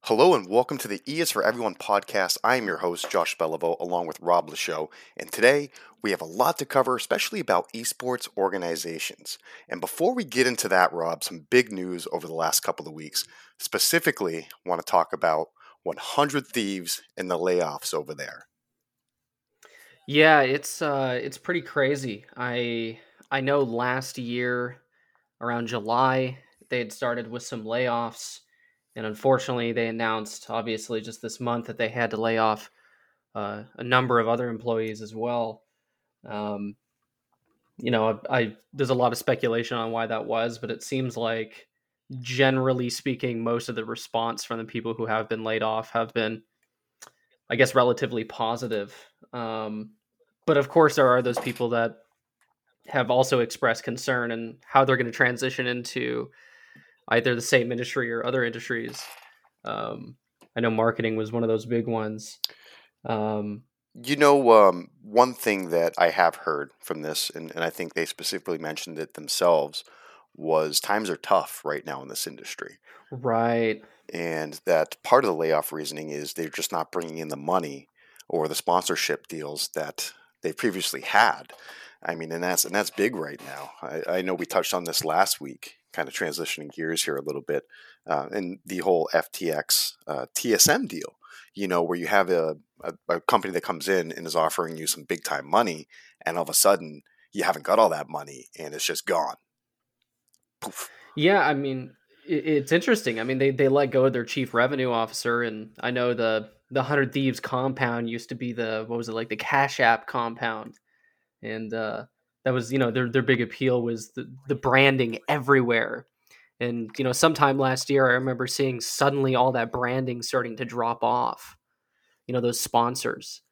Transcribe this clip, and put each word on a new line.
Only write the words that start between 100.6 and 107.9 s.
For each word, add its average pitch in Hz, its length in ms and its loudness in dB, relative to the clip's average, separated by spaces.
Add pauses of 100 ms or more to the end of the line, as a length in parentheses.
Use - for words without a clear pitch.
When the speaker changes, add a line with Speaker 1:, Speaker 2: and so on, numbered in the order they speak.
Speaker 1:
Poof. - 280 -12 (280)
Speaker 2:
Yeah, 180 240 6
I 147 140 4
mean, 131 380 -4 (340)
i-, - 60 -2
it's 151 400 2
interesting. 175 460 2
I 110 60 -2
mean, 131 140 -2
they, 135 120 4
they 135 180 4
let 139 220 4
go 131 140 4
of 131 80 4
their 120 120 -2
chief 127 300 -4
revenue 127 380 2
officer, 117 500 0
and 110 380 -6
I 123 100 -2
know 123 240 0
the, 110 360 0 (200)
the 131 140 0
Hundred 139 280 0
Thieves 131 280 0
compound 127 680 -2